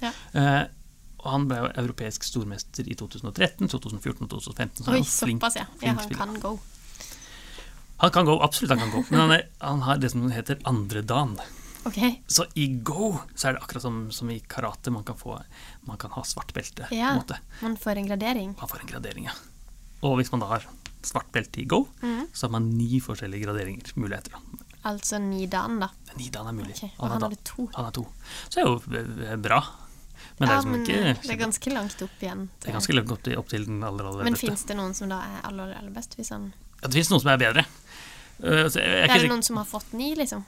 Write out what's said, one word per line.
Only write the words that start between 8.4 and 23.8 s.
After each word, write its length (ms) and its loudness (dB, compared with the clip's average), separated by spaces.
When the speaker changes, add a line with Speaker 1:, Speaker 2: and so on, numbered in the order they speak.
Speaker 2:
absolutt 300 4
han 80 6
kan 140 0
Go, 180 0
men 100 8
han 120 8
er, 160 6
han 220 0
har 160 4
det 140 2
som 180 2
heter 340 -2
andre 380 0
dan. 320 2
Speaker 1:
Ok. 140 -4
Speaker 2:
Så 160 4
i 120 4
Go 340 2
så 140 0
er 80 4
det 80 -6
akkurat 180 -6
som, 160 -2
som 180 -4
i 100 -4
karate, 520 -4
man 120 -2
kan 120 -8
få, 220 -10
man 120 -8
kan 120 -10
ha 120 -8
svart 320 -6
belte, 320 -8
på 80 -6
en 40 0
Speaker 1:
Ja, 200 4
Speaker 2:
måte. 200 -6
Speaker 1:
man 140 -2
får 220 -2
en 80 -2
gradering. 540 -2
Speaker 2:
Man 100 -8
får 100 -10
en 120 -14
gradering, 320 -8
ja. 100 -6
Og 180 4
hvis 100 2
man 100 2
da 60 -2
har 200 0
svart 300 -4
belte 280 -2
i 60 -2
Go, 220 4
Speaker 1:
Mhm. 300 -2
Speaker 2:
så 140 -4
har 80 0
man 160 2
ni 300 4
forskjellige 460 -6
graderinger, 500 -6